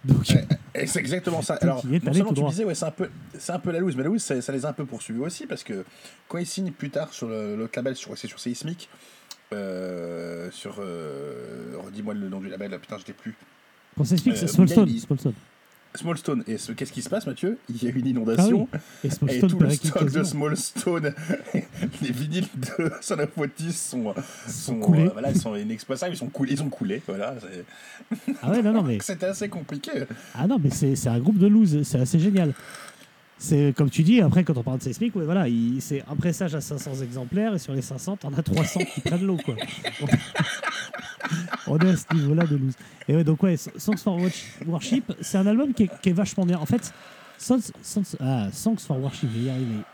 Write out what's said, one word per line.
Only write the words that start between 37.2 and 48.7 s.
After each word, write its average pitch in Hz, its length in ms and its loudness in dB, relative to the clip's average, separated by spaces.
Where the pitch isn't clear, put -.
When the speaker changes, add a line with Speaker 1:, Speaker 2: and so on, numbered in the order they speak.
Speaker 1:
et 165 40 0
sur 139 140 -6
les 135 80 0
cinq 131 180 -8
cents, 196 160 -4
t'en 165 180 -6
as 160 100 0
trois 160 200 2
cents - 160 0
qui - 220 -4
prennent 175 240 0
l'eau, 185 180 2
quoi. 123 120 -2
<laughs> 143 40 -2
On 151 120 2
est 180 100 6
à 175 80 6
ce - 180 -2
niveau-là 156 300 4
de 147 120 2
loose. 131 160 0
Et 143 80 4
ouais, 165 80 6
donc, 151 200 4
ouais, 185 100 4
S-, 160 240 -4
Songs 208 200 0
for 180 200 0
Watch-, 180 280 0
Worship, 185 440 0
c'est - 160 -2
un 190 100 4
album 247 260 4
qui 220 100 4
est, 180 80 2
qui 190 80 4
est 175 40 4
vachement 190 320 2
bien. 175 140 2
En 151 60 -2
fait, - 280 0
Songs, 247 240 2
Songs, - 220 -2
ah, 127 320 2
Songs 220 280 0